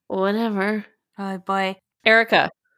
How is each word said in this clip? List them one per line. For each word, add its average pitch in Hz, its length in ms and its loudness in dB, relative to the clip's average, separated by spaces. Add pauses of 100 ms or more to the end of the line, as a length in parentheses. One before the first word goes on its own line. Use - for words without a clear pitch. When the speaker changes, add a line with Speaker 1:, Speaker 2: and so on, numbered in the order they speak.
Speaker 1:
whatever. 208 800 -2 (320)
Speaker 2:
Oh, 196 200 -8
boy. 190 400 -4 (280)
Speaker 1:
Erica. 220 440 4 (280)